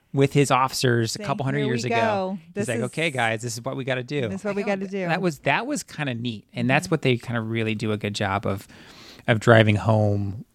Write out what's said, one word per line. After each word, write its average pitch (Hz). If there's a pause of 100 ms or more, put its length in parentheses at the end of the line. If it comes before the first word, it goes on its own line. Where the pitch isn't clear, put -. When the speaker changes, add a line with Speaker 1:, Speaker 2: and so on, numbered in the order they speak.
(140)
Speaker 1:
with 139
his 143
officers 123
a -
Speaker 2:
Saying, 208
Speaker 1:
couple 139
hundred 135
Speaker 2:
Here 143
we 220
Speaker 1:
years -
ago. 226
Speaker 2:
go. 202 (100)
Speaker 1:
He's 175
Speaker 2:
This 202
Speaker 1:
like, -
Speaker 2:
is 233
Speaker 1:
"Okay, 156
guys, 113
this 117
is 117
what 135
we 135
gotta 127
do." 139
Speaker 2:
this 190
is -
what 202
we 202
Speaker 1:
I -
go, 202
Speaker 2:
gotta 196
do. 190
Speaker 1:
that 165
was, 175
that 165
was 285
kinda 143
neat. 117
And 120
that's 156
Speaker 2:
Mm-hmm. 165
Speaker 1:
what 156
they 127
kinda 117
really 110
do 107
a 104
good 104
job 101
of, 98 (600)
of 113
driving 110
home 104